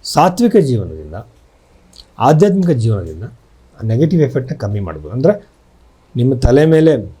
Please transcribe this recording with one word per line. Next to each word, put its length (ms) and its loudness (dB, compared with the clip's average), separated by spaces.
ಸಾತ್ವಿಕ 540 0
ಜೀವನದಿಂದ, 580 -2
ಆಧ್ಯಾತ್ಮಿಕ 520 2
ಜೀವನದಿಂದ 540 -2
ಆ 40 -6
ನೆಗೆಟಿವ್ 360 2
ಎಫೆಕ್ಟ್ನ 340 -4
ಕಮ್ಮಿ 240 -6
ಮಾಡ್ಬೋದು. 340 -10
ಅಂದ್ರೆ 340 0
ನಿಮ್ಮ 180 0
ತಲೆ 320 2
ಮೇಲೆ 540 2